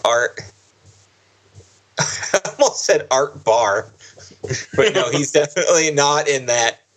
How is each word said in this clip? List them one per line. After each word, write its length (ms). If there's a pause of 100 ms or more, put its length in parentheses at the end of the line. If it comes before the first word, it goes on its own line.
Art. 340 (1600)
<laughs> 0
I 420 (180)
almost 260
said 260
Art 320
Barr. 440 (880)
But 180
no, 160
he's 220
<laughs> 80
definitely 520
not 360
in 180
that. 340 (160)